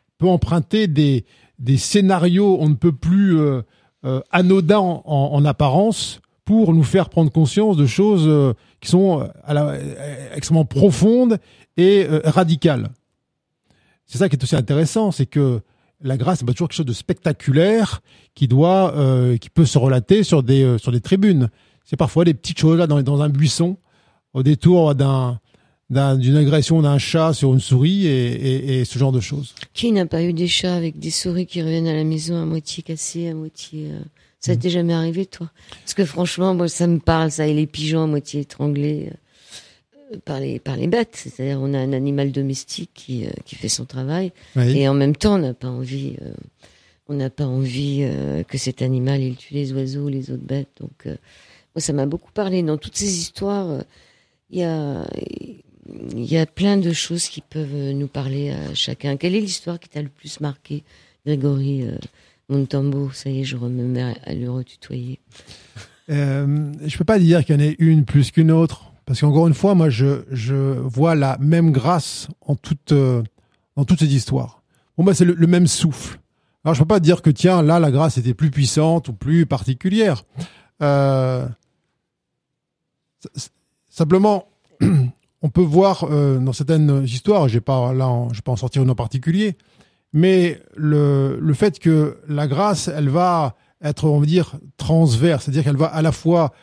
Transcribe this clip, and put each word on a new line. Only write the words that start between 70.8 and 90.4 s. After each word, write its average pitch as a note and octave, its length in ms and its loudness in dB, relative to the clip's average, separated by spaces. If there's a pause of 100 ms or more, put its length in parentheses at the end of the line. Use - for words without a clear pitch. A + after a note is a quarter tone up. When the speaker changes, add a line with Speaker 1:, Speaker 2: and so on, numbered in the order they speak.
Speaker 1:
la C3+ 240 0
même D#3+ 320 2
grâce C#3+ 560 -2 (140)
en D3 140 -4
toute, - 360 -6
euh, C3 300 2 (540)
dans C#3+ 100 -2
toutes F3+ 140 2
ces D3+ 160 2
histoires. B2+ 460 -4 (340)
Pour E3 80 0
moi, F#3+ 120 4
c'est F3+ 100 4
le, F3 80 4
le E3 140 2
même F3 200 4
souffle. - 520 -4 (440)
Alors, D#3+ 120 2
je B2+ 60 0
peux D#3 60 2
pas G3+ 120 4
dire E3+ 220 4
que, - 80 4
tiens, F3+ 320 4
là, D#3+ 180 4
la D#3 120 4
grâce C#3+ 260 2
était B2 180 0
plus D3+ 160 0
puissante D3+ 580 0
ou A#2+ 40 -6
plus D#3 320 0
particulière. D#3 800 -2 (600)
Euh, C3 640 0 (1800)
s-, - 120 -18
s-, - 160 -16 (380)
simplement, F#3+ 580 2 (480)
<clears throat> - 460 -2
on D3+ 80 -2
peut F3 120 2
voir, F3+ 480 2
euh, C#3+ 300 2
dans B2+ 140 -2
certaines D3 520 2
histoires, C#3+ 420 2
j'ai A2+ 140 0
pas, B2+ 320 0
là, C3 140 0
en, A#2+ 220 -2
je A#2 60 -8
vais G#2 60 -12
pas C3 100 -6
en A#2+ 60 -2
sortir C3 260 -2
une B2+ 60 2
en B2+ 60 2
particulier, E3 600 -2 (580)
mais F3 460 2 (160)